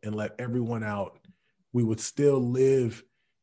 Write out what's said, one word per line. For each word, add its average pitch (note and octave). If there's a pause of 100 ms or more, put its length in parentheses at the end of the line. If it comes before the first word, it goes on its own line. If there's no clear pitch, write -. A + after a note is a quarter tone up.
and G#2+
let G#2+
everyone A#2+
out, G#2+ (540)
we A#2+
would A2
still C#3
live B2+ (400)